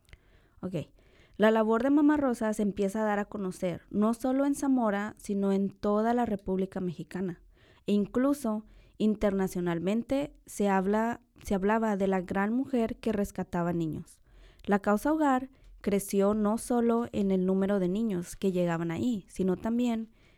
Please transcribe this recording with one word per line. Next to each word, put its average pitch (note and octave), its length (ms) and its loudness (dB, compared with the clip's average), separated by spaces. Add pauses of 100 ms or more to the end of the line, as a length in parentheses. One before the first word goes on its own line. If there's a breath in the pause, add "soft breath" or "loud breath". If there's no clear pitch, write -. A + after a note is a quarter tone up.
(600 soft breath)
Ok. F#3 140 -8 (640 soft breath)
La G#3+ 120 6
labor A3 320 4
de C4+ 80 2
Mamá D4 280 6
Rosa A#3 340 0
se G#3+ 100 -2
empieza G3+ 400 -2
a G#3+ 40 0
dar G3+ 120 0
a G#3 60 -2
conocer, F#3 640 -6
no G#3+ 220 2
solo C4 320 0
en C#4+ 100 0
Zamora, A3 640 0
sino G3 340 -2
en G3 200 0
toda G#3+ 420 0
la A#3+ 140 0
República F#3+ 540 -4
Mexicana. F3+ 600 -6 (460 soft breath)
E G3 60 0
incluso A3 720 0 (340 soft breath)
internacionalmente G3 1400 0 (120)
se G3+ 220 -2
habla, G#3 520 0 (220)
se - 120 -2
hablaba G#3 420 2
de F#3+ 100 0
la F#3+ 140 2
gran G3 320 -2
mujer A#3+ 440 -2
que - 160 -2
rescataba F3+ 600 -2
niños. E3 480 -6 (440 soft breath)
La G3+ 140 2
causa G#3 340 0
hogar C4+ 360 2 (320 soft breath)
creció G3 540 0
no G#3+ 240 0
solo A#3 540 0
en G3+ 200 0
el F#3 140 2
número F#3+ 340 2
de F3+ 80 0
niños F#3+ 480 -4
que F#3+ 160 -2
llegaban E3+ 400 0
ahí, G#3+ 360 -2
sino F#3 280 -2
también A3+ 540 -2 (280 soft breath)